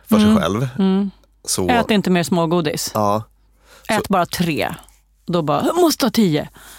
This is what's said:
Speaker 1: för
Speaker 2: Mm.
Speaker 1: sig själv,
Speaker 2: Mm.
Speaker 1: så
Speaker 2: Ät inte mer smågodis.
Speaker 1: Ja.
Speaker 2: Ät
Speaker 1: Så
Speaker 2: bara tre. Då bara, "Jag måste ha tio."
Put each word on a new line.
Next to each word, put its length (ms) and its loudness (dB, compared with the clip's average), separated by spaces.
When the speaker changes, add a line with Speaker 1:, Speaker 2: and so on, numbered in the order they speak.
Speaker 1:
för 100 2
Speaker 2:
Mm. 180 4
Speaker 1:
sig 80 2
själv, 260 -2
Speaker 2:
Mm. 320 0
Speaker 1:
så 240 -4
Speaker 2:
Ät 220 0
inte 200 0
mer 120 2
smågodis. 720 -2
Speaker 1:
Ja. 280 0
Speaker 2:
Ät 160 -2
Speaker 1:
Så 60 -4
Speaker 2:
bara 140 2
tre. 480 -4
Då 160 0
bara, 240 0
"Jag 100 -2
måste 300 2
ha 40 0
tio." 380 0